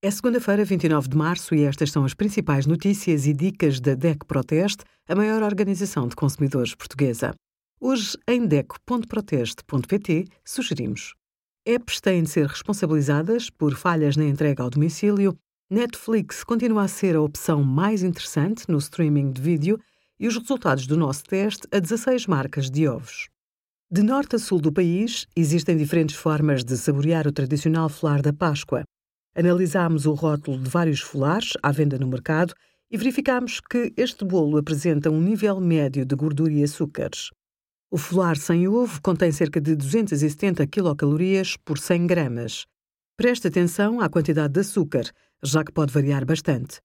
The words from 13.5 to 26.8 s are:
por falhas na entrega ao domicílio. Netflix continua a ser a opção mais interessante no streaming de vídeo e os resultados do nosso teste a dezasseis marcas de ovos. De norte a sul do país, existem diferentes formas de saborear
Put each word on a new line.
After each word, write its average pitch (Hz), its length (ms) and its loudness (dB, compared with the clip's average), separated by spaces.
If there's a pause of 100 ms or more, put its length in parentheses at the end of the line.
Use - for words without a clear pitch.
por 147 240 -2
falhas 151 420 2
na 151 80 2
entrega 143 380 0
ao 123 80 -4
domicílio. 185 680 0 (340)
Netflix 220 720 -2
continua 226 380 0
a 196 60 2
ser 185 280 0
a 151 40 4
opção 147 420 0
mais 180 400 2
interessante 180 680 -2
no 156 100 2
streaming 147 540 0
de 127 80 -6
vídeo 170 400 0 (380)
e 214 100 -2
os 233 80 -2
resultados 196 500 -2
do 147 100 0
nosso 143 280 0
teste 202 480 -4
a 202 60 2
dezasseis 233 480 0
marcas 135 440 -2
de 147 160 2
ovos. - 420 -6 (640)
De 180 120 2
norte 262 340 2
a - 20 2
sul 190 220 0
do 151 120 2
país, 185 540 0 (100)
existem 165 400 2
diferentes 156 400 0
formas 147 480 2
de 123 120 -2
saborear 151 500 0